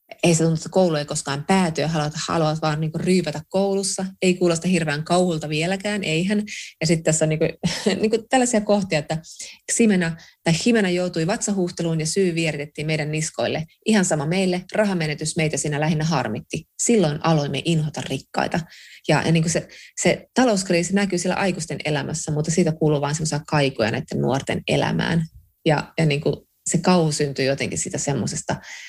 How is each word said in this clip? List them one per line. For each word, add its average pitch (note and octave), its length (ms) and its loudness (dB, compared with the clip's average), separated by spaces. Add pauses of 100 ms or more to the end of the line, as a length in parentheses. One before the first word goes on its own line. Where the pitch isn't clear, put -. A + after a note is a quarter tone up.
(220)
ei E3+ 120 6
se D#3+ 80 2
tunnu, E3 140 4
että D#3+ 120 -8
koulu F3 280 4
ei D3 80 -2
koskaan D3 400 -4
pääty F3+ 360 2
ja D3 80 0
haluat, D3+ 240 0 (160)
haluat D#3 340 0
vaan, D#3 180 0
niinku, D#3+ 180 -2
ryypätä D#3+ 500 0
koulussa. G3 560 0 (180)
Ei F#3 120 4
kuulosta F3 340 0
hirveän D#3 360 0
kauhulta E3+ 440 0
vieläkään, F#3+ 560 -2
eihän. F#3 380 0 (380)
Ja D#3+ 60 -2
sit E3 160 2
tässä D#3+ 220 2
on, D#3 40 2
niinku, D#3 160 0 (300)
<laughs> - 280 0
niinku, A3 160 2 (120)
tällaisia B3 300 2
kohtia, G3+ 380 0
että D#3 200 -4 (540)
Ximena, F3+ 440 2 (280)
tai E3 100 4
Ximena G#3+ 360 2
joutui F3+ 360 0
vatsahuhteluun F3+ 720 0
ja D#3 60 -2
syy F3+ 280 2
vieritettiin D3+ 520 -4
meidän D#3 260 -2
niskoille. D#3 520 -2 (220)
Ihan G#3+ 180 4
sama D3+ 220 0
meille, F#3 380 0 (100)
rahamenetys D#3+ 640 -2
meitä D#3 200 0
siinä D3 240 -2
lähinnä D#3 240 0
harmitti. B2 600 -2 (140)
Silloin E3+ 440 2
aloimme C#3+ 420 2
inhota D#3 440 0
rikkaita. - 520 -2 (480)
Ja, D3 140 4
ja, D#3+ 100 2
niinku, E3 160 4
se, E3 200 -2 (340)
se - 320 2
talouskriisi F#3+ 600 2
näkyy F#3+ 240 0
siellä F3+ 180 0
aikuisten D#3 480 -2
elämässä, D3 480 -4
mutta D3+ 180 -2
siitä D#3+ 220 2
kuuluu D3+ 280 2
vaan C#3+ 140 -2
semmoisia D#3 320 -4
kaikuja C3+ 440 2
näiden C#3 300 -4
nuorten C#3 480 -2
elämään. D3 560 0 (400)
Ja, D3+ 340 0
ja, D#3+ 80 2
niinku, D3 420 -2 (220)
se - 80 0
kauhu E3+ 340 2
syntyy C#3 320 -2
jotenkin C3+ 340 -2
siitä - 200 -6
semmosesta, - 580 -4 (320)